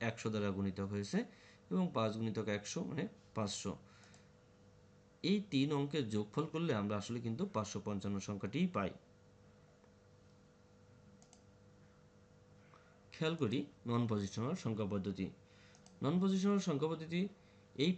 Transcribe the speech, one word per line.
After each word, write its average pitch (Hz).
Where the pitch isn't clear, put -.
একশো 117
দ্বারা 104
গুণিত 98
হয়েছে 101
এবং 180
পাঁচ 110
গুণিতক 110
একশো 104
মানে 165
পাঁচশো। 101
এই 196
তিন 139
অঙ্কের 143
যোগফল 107
করলে 160
আমরা 104
আসলে 117
কিন্তু 113
পাঁচশো 107
পঞ্চান্ন 101
সংখ্যাটিই 104
পাই। 98
খেয়াল 160
করি 123
নন 120
পজিশনাল 110
সংখ্যা 110
পদ্ধতি। 95
নন 143
পজিশনাল 196
সংখ্যা 151
পদ্ধতি, 165
এই 180